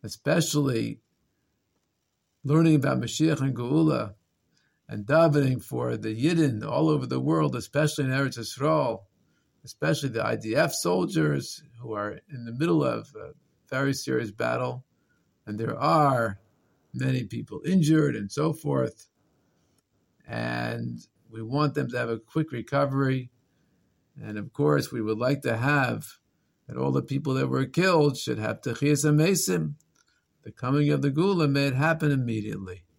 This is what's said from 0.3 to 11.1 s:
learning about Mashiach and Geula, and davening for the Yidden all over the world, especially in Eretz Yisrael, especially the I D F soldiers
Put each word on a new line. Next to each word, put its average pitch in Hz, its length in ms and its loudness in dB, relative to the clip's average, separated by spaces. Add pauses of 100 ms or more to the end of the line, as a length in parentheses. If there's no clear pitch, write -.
learning 160 320 6
about 135 240 2
Mashiach 143 420 0
and 135 140 0
Geula, 123 600 0 (760)
and 104 140 -8
davening 143 580 4
for 123 340 -4
the 110 220 -6
Yidden 139 480 2
all 143 220 2
over 139 160 0
the 127 140 -2
world, 147 360 0
especially 143 500 -2
in 131 40 0
Eretz 131 300 -2
Yisrael, 127 640 -2 (600)
especially 139 460 -2
the 110 160 -2
I 117 100 0
D 110 200 -4
F 147 180 2
soldiers 165 880 0 (180)